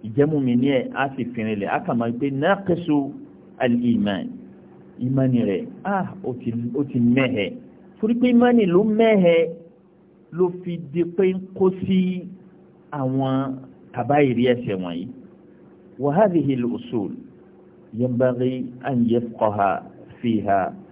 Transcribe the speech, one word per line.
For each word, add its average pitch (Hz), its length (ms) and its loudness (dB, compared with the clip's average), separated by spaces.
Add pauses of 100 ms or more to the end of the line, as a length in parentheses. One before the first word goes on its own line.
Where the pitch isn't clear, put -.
Ìjẹ́ 110 280 0
mùmínì 131 360 0
ẹ̀ 131 260 -2
á 135 240 -4
sì 123 80 -6
fi 113 180 -8
rinlẹ̀, 101 260 -4
á 143 100 -2
kà 180 140 -6
máa 117 160 -2
gbé 123 200 -4
naqisu 156 840 -2 (460)
al-iman. 117 680 0 (720)
Ìmánì 127 440 2
rẹ̀, 95 220 -2 (180)
ah, 190 240 -2 (160)
ó 135 100 -6
ti, 120 200 -6 (220)
ó 143 80 -2
ti 135 160 -2
mẹ́hẹ̀. 120 520 2 (480)
Torí 220 160 2
pé 247 140 2
ìmánì 240 360 6
ló 180 180 4
mẹ́hẹ̀ 202 680 4 (840)
ló 175 180 0 (140)
fi 175 140 -6 (160)
di 170 100 0
pé 185 300 0
ń 185 60 -4 (160)
kó 185 140 4 (120)
sí 185 400 0 (720)
àwọn 135 640 -2 (380)
kàbáyìrí 123 540 2
ẹ̀ṣẹ̀ 120 300 0
wọ̀nyí. 87 300 -6 (920)
Wa 143 140 0
hadhihi 165 420 4
al-usul 120 560 -4 (840)
ينبغي 127 720 0 (220)
أن 120 220 2
يفقه 107 720 0 (380)
فيها 98 520 0 (180)